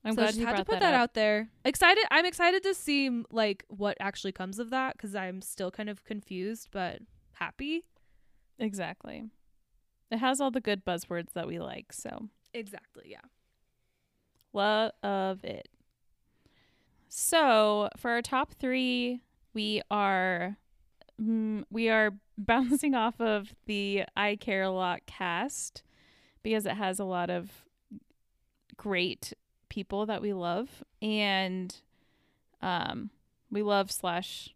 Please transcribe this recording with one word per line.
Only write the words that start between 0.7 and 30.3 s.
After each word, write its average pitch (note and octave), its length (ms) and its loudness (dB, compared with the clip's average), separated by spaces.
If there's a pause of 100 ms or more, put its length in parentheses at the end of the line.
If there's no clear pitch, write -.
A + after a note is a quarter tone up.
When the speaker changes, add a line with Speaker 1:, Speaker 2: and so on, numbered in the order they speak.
Speaker 1:
that F#4 80 0
Speaker 2:
that F4 120 6
Speaker 1:
up. B3+ 80 6
Speaker 2:
out A#3 140 0
there. G#3+ 340 2 (140)
Excited. F#4 480 6
I'm D#4+ 140 6
excited F4+ 380 4
to F#4+ 100 2
see, C#4+ 340 2
m-, A#3+ 240 -2
like, G#3+ 380 0
what G3+ 320 -2
actually G3 320 -4
comes F#3+ 260 -8
of A#3 100 -6
that, C4 280 -2
'cause G3+ 180 -10
I'm F#3+ 260 -6
still F#3 300 -6
kind G#3+ 180 -6
of G3+ 140 -10
confused, G3+ 680 -8
but F#3 280 -4 (360)
happy. D4 500 -6 (720)
Speaker 1:
Exactly. G3 720 -8 (840)
It A3+ 80 -4
has C4 200 0
all C4+ 120 0
the B3 100 -2
good G3+ 240 -2
buzzwords E3+ 480 -6
that E3 140 -4
we E3+ 120 -6
like, - 320 -10
so. - 380 -12 (240)
Speaker 2:
Exactly, - 560 -14
yeah. - 120 -18 (1300)
Speaker 1:
Love G3+ 880 0
it. - 240 -10 (1400)
So, G#3+ 880 4
for A#3+ 140 -2
our A#3 100 0
top C4 320 -2
three, B3 680 0 (320)
we G#3+ 360 -2
are, F#3+ 680 0 (600)
mm, A3 520 0
we A3+ 180 2
are A3 220 6 (140)
<laughs> - 120 -18
bouncing B3+ 560 4
off A#3 260 0
of G#3+ 360 0 (100)
the G3+ 380 0 (120)
I G#3 200 2
Care G3 280 -2
a F#3+ 60 2
Lot F#3 380 -2
cast F#3 720 -4 (640)
because A3 240 0
it F3 80 -2
has G3 240 -2
a G3+ 60 -2
lot F3 260 -2
of F3+ 340 -6 (1120)
great F3+ 560 -2 (360)
people G3+ 360 -4
that G#3+ 160 -4
we G3+ 120 -2